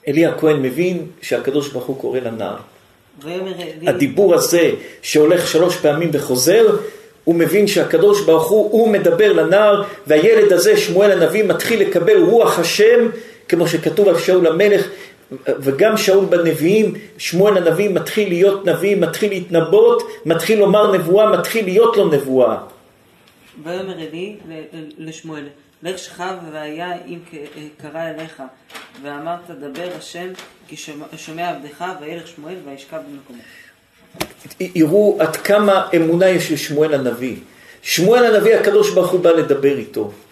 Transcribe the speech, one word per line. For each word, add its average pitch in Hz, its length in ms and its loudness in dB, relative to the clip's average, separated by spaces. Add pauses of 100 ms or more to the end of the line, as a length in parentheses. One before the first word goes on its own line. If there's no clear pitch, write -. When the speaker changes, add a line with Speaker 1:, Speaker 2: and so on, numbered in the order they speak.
Speaker 1:
עלי 160 200 2
הכהן 151 360 0
מבין 160 440 -4 (160)
שהקדוש 139 460 -4
ברוך - 160 -10
הוא 135 160 -8
קורא 120 200 -4
לנער. 110 360 -8 (680)
Speaker 2:
ויאמר 180 320 -10
עלי, 160 340 -8
Speaker 1:
הדיבור 175 460 2
הזה 165 360 2 (320)
שהולך 165 460 2
שלוש 175 280 0
פעמים 156 360 0
וחוזר, 170 640 2 (480)
הוא 165 100 2
מבין 170 320 2
שהקדוש 185 540 2
ברוך 160 300 2
הוא, 208 220 2
הוא 226 160 4
מדבר 196 440 2
לנער, 202 500 2 (240)
והילד 196 460 4
הזה, 202 240 4
שמואל 190 360 2
הנביא, 180 320 2
מתחיל 202 360 -2
לקבל 185 420 2
רוח 190 360 4
השם, 226 500 2 (400)
כמו 170 200 0
שכתוב 170 400 0
על 170 100 4
שאול 180 280 2
המלך, 196 420 2 (580)
וגם 139 500 0
שאול 196 280 2
בנביאים, 170 680 0 (240)
שמואל 196 380 2
הנביא 175 340 0
מתחיל 190 380 -2
להיות 190 380 2
נביא, 175 300 0
מתחיל 208 340 -2
להתנבאות, 185 720 2 (240)
מתחיל 165 320 0
לומר 202 340 4
נבואה, 190 380 2
מתחיל 180 340 -2
להיות 208 320 2
לו 185 120 2
נבואה. 131 480 0 (1080)
Speaker 2:
ויאמר 185 300 -10
עלי 165 420 -12 (120)
ל-, 160 60 -16 (440)
לשמואל, 156 460 -16 (380)
"לך 180 160 -10
שכב 185 360 -12 (180)
והיה 156 400 -10 (160)
אם 170 100 -14 (120)
ק-, 165 60 -20 (460)
קרא 151 180 -14
אליך, 156 420 -12 (600)
ואמרת, 156 480 -12
דבר 147 380 -14 (100)
השם, 175 280 -16 (420)
כי 151 80 -20
שמע-, 151 300 -18 (100)
שומע 165 340 -10
עבדך, 143 340 -14 (160)
וילך 160 260 -14
שמואל 160 280 -18 (120)
וישכב 139 300 -18
במקומו." 135 440 -18 (1200)
Speaker 1:
יראו 180 600 2
עד 156 160 -2
כמה 202 600 0
אמונה 170 320 2
יש 170 240 -2
לשמואל 151 420 -2
הנביא. 123 420 -4 (460)
שמואל 220 520 2
הנביא, 214 220 4
הקדוש 208 340 2
ברוך 180 200 0
הוא 180 100 0
בא 175 100 4
לדבר 143 480 0
איתו. 107 320 -8 (220)